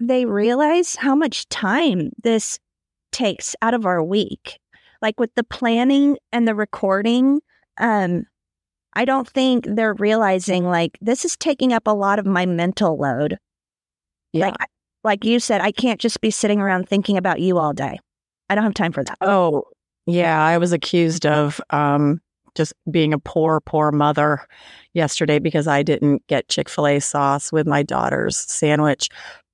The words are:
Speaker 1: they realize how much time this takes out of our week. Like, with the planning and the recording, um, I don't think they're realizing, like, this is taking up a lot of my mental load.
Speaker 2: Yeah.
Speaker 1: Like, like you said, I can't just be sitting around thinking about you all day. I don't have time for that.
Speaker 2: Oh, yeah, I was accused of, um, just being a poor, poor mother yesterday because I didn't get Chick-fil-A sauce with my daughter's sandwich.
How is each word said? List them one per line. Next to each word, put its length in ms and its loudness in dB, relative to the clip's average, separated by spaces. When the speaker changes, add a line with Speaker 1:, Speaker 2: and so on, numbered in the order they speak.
Speaker 1:
they 240 0
realize 720 0
how 180 0
much 360 0
time 600 0
this 360 0
takes 480 -4
out 140 0
of 100 -2
our 180 0
week. 560 -4
Like, 180 -4
with 140 -2
the 100 -2
planning 720 2
and 160 2
the 60 0
recording, 880 0
um, 480 0
I 100 0
don't 240 0
think 400 0
they're 240 0
realizing, 720 0
like, 380 0
this 240 -2
is 100 -4
taking 380 0
up 120 -2
a 80 2
lot 240 0
of 60 -4
my 220 0
mental 500 0
load. 400 -2
Speaker 2:
Yeah. 140 0
Speaker 1:
Like, 100 -4
like 240 -2
you 120 4
said, 220 0
I 100 0
can't 300 -2
just 220 -2
be 80 2
sitting 320 0
around 260 -2
thinking 300 0
about 220 -2
you 180 2
all 160 0
day. 240 -6
I 60 0
don't 100 2
have 80 0
time 200 -2
for 120 -6
that. 160 -10
Speaker 2:
Oh, 440 2
yeah, 380 2
I 140 4
was 140 2
accused 540 0
of, 340 0
um, 500 2
just 180 -2
being 220 2
a 60 0
poor, 420 0
poor 300 0
mother 560 0
yesterday 480 0
because 260 0
I 160 2
didn't 460 0
get 200 -2
Chick-fil-A 520 -2
sauce 500 -2
with 160 0
my 160 2
daughter's 540 -2
sandwich. 720 0